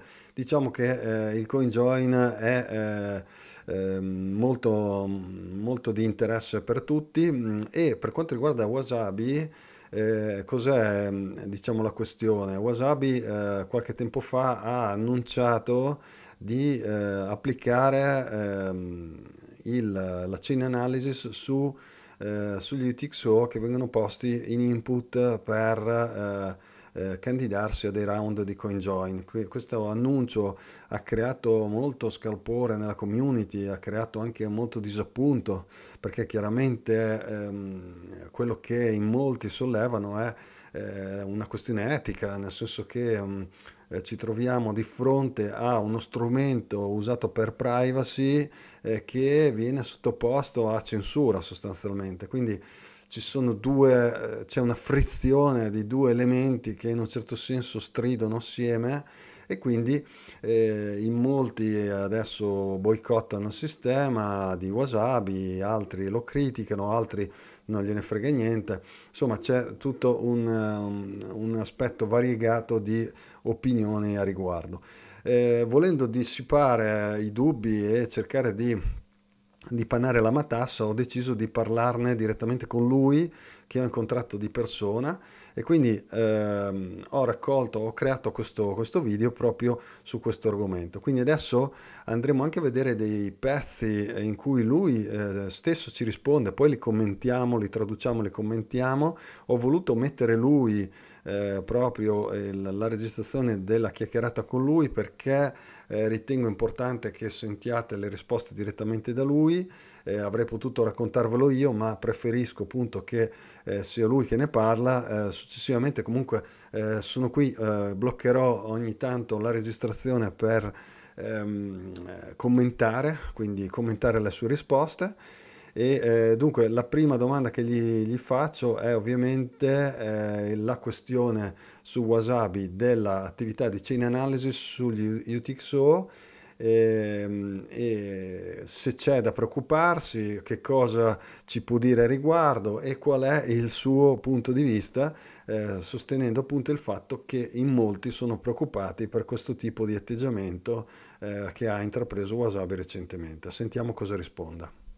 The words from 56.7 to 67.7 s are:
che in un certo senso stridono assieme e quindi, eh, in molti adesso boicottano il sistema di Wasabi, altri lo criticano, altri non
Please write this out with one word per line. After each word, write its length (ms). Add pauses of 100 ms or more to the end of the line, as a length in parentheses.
che 120
in 120
un 100
certo 260
senso 420
stridono 600
assieme 680 (440)
e 100
quindi, 440 (380)
eh, 580
in 180
molti 600
adesso 1000
boicottano 720
il 40
sistema 1040
di 140
Wasabi, 880
altri 480
lo 160
criticano, 680
altri 380 (360)
non 180